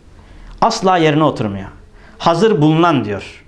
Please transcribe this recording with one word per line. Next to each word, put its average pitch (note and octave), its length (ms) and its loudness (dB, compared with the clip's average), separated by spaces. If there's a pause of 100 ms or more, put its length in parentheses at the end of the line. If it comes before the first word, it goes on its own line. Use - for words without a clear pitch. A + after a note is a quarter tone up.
(600)
Asla F#3 360 0
yerine D#3 280 2
oturmuyor. G2+ 440 -4 (560)
Hazır E3+ 360 2
bulunan D#3 440 2
diyor. G2+ 440 -12